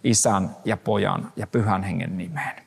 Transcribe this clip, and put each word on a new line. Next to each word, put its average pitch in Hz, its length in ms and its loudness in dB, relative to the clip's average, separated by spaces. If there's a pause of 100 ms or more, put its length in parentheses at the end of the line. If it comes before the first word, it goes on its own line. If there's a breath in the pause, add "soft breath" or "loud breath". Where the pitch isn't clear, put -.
Isän 104 600 4
ja 107 120 0
Pojan 98 600 0
ja 101 100 -6
Pyhän 101 360 2
Hengen 87 360 -4
nimeen. 90 380 -6 (100)